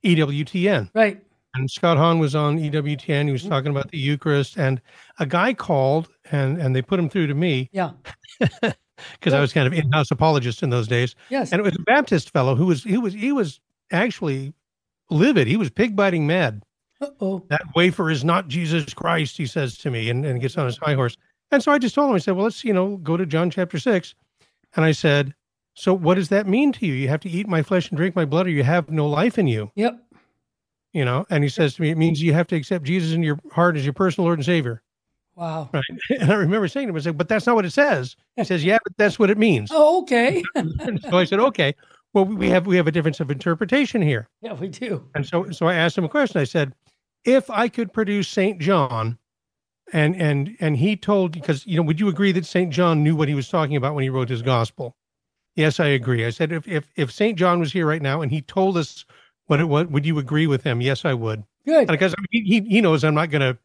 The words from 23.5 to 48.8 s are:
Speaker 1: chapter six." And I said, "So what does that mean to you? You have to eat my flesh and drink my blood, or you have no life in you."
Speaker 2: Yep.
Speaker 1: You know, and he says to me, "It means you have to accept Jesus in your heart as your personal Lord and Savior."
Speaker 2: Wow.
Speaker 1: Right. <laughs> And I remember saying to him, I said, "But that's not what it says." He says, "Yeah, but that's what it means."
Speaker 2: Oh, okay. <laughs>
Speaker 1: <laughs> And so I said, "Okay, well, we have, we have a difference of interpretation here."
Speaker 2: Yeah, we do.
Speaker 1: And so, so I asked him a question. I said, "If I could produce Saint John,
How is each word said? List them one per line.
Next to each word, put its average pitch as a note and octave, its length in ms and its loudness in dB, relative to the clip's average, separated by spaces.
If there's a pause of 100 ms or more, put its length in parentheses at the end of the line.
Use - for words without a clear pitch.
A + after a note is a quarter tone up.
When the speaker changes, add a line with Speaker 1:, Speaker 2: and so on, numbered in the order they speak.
Speaker 1:
chapter F3+ 260 -4
six." F#3 380 -2 (600)
And D#3+ 80 4
I D#3+ 100 4
said, C#3+ 420 2 (400)
"So - 180 0
what F3+ 220 2
does F3+ 140 -2
that G3+ 180 2
mean C4 240 2
to A3 160 -4
you? C#3 60 0
You C3 160 -2
have D3+ 100 0
to F#3+ 100 -12
eat F#3+ 180 -6
my E3 140 0
flesh F3+ 280 -2
and D#3 80 -6
drink F3 180 -2
my E3+ 100 0
blood, E3 220 0
or - 20 -4
you C#3+ 140 0
have E3 260 0
no D3+ 180 0
life D#3 300 0
in G3 80 2
you." A2 300 -2
Speaker 2:
Yep. A#3 280 -2 (880)
Speaker 1:
You D3 140 0
know, B2+ 240 0
and D3 140 2
he C#3 80 0
says D3+ 240 0
to E3+ 80 -4
me, D3+ 80 0
"It D#3+ 80 -2
means D#3+ 200 2
you D#3+ 140 2
have E3 140 2
to F3+ 80 -4
accept D#3+ 300 -4
Jesus D#3+ 280 -2
in E3+ 80 0
your D3+ 160 0 (140)
heart E3+ 260 2
as C3+ 80 -2
your C#3+ 80 -2
personal F#3 320 0
Lord E3+ 140 0
and B2+ 60 -4
Savior." B2+ 360 -2 (540)
Speaker 2:
Wow. D#3+ 360 -8
Speaker 1:
Right. C#3 120 -2 (160)
<laughs> - 200 -4
And F#3 120 2
I G#3+ 40 4
remember G3 320 0
saying C#4 200 -6
to F#3 60 -6
him, D#3+ 40 -4
I D3 40 -6
said, D#3+ 140 -4
"But E3 140 -4
that's G#3+ 160 0
not A#3+ 80 2
what G#3 120 2
it E3 80 -6
says." G3+ 420 0 (220)
He A#3 60 -4
says, E3 220 -2
"Yeah, G#3+ 180 4
but G3 140 -10
that's G#3 220 2
what G3+ 100 4
it G#3 80 2
means." D#3+ 340 2
Speaker 2:
Oh, D#4+ 300 6
okay. C4 460 2
<laughs> - 40 -6
Speaker 1:
<laughs> - 40 -10
And G#3+ 480 -4
so F#3 160 2
I F3+ 60 4
said, G3 140 0
"Okay, F3+ 360 2 (380)
well, G3 120 4
we F#3+ 240 -2
have, F3+ 160 2
we F#3+ 120 2
have E3 100 2
a D#3+ 40 2
difference D#3 280 -2
of C#3+ 100 -4
interpretation F#3+ 720 0
here." C3 260 0 (140)
Speaker 2:
Yeah, A3 120 -12
we E3 160 -10
do. G3+ 440 -8
Speaker 1:
And D3 140 -4
so, F3+ 240 -4
so E3 160 -2
I F3 80 2
asked E3 200 0
him F3+ 100 0
a D3 40 -4
question. A3 320 0
I C3 40 2
said, C#3+ 280 -2 (520)
"If C4 260 2
I A3+ 160 0
could A3+ 260 -6
produce G#3 340 0
Saint G3 320 0
John, B2 600 0 (760)